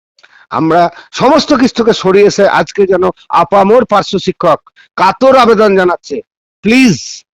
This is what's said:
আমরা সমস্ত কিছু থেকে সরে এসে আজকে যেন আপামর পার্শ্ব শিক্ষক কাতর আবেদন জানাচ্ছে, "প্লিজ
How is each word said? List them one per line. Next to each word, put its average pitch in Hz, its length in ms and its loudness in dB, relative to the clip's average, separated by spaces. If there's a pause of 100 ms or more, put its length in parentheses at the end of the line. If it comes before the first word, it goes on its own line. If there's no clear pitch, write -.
(500)
আমরা 160 400 0 (220)
সমস্ত 294 420 0
কিছু 247 220 0
থেকে 226 180 0
সরে 190 280 0
এসে 196 260 2
আজকে 170 400 -2
যেন 185 160 0 (260)
আপামর 196 560 2
পার্শ্ব 196 340 -2
শিক্ষক 165 400 -2 (360)
কাতর 220 400 2
আবেদন 220 400 2
জানাচ্ছে, 180 400 -2 (480)
"প্লিজ 226 340 2 (380)